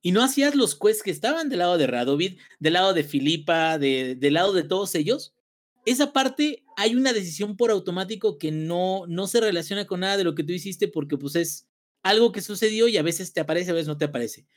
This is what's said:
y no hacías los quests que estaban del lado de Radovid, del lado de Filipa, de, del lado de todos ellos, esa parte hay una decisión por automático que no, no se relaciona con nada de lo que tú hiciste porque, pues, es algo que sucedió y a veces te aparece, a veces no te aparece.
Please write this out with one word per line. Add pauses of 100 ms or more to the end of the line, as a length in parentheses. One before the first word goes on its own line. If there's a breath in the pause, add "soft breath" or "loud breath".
y
no
hacías
los
quests
que
estaban
del
lado
de
Radovid, (220 loud breath)
del
lado
de
Filipa,
de,
del
lado
de
todos
ellos, (500)
esa
parte (120)
hay
una
decisión
por
automático
que
no,
no
se
relaciona
con
nada
de
lo
que
tú
hiciste
porque,
pues,
es (340)
algo
que
sucedió
y
a
veces
te
aparece,
a
veces
no
te
aparece. (100)